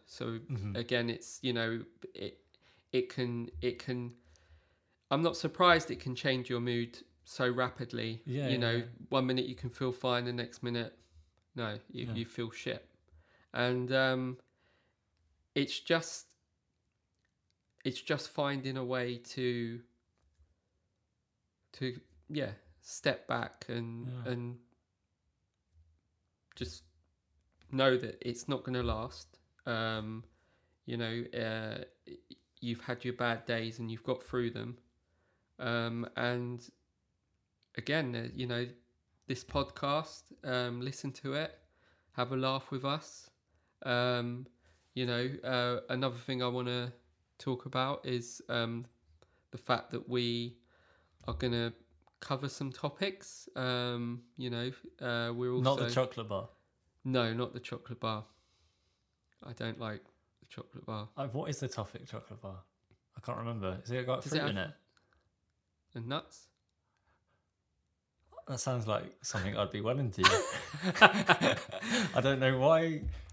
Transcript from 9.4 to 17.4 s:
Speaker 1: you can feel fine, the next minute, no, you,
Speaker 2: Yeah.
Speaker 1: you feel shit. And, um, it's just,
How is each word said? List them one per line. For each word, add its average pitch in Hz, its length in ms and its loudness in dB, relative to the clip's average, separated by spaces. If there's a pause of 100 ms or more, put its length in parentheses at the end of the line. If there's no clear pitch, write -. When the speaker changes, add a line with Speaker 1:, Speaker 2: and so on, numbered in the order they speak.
Speaker 1:
you 127 100 -6
can 127 140 -6
feel 127 220 0
fine, 123 340 0
the 120 80 -2
next 120 300 -6
minute, 120 300 -2 (640)
no, 107 220 -2 (140)
you, 120 140 -6
Speaker 2:
Yeah. 117 80 -4
Speaker 1:
you 117 120 -2
feel 113 260 -6
shit. - 340 -6 (680)
And, 123 380 2
um, 131 460 4 (1160)
it's 143 260 0
just, - 480 0 (1600)